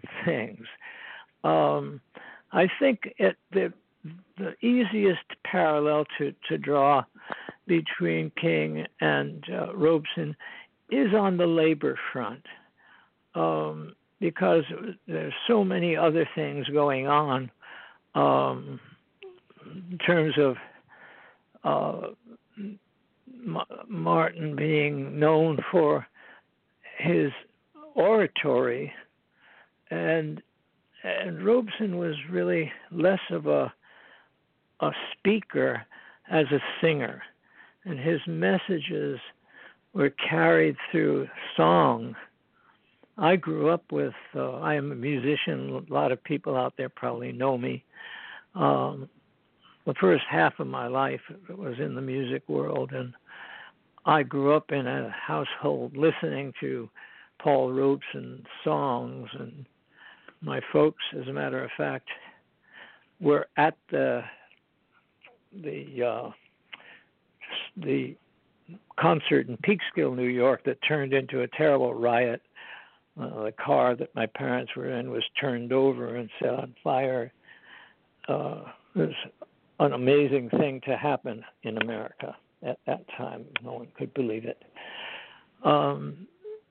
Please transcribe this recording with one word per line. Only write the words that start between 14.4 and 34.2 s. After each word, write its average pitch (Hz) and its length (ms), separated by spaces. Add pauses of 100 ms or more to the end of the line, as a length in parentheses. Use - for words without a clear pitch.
there's 156 260 (140)
so 220 160
many 180 320
other 156 400
things 143 320
going 139 400
on, 139 420 (640)
um, 135 640 (1120)
in 180 100
terms 156 380
of, 139 180 (1080)
uh, - 460 (1300)
Ma-, 165 200 (240)
Martin 165 680
being 147 640
known 156 400 (140)
for 151 340 (960)
his 165 320 (640)
oratory, 143 960 (960)
and, 160 520 (600)
and 185 400
Robeson 214 540
was 170 180 (140)
really 175 420 (200)
less 175 280 (120)
of 156 160
a, 139 260 (1080)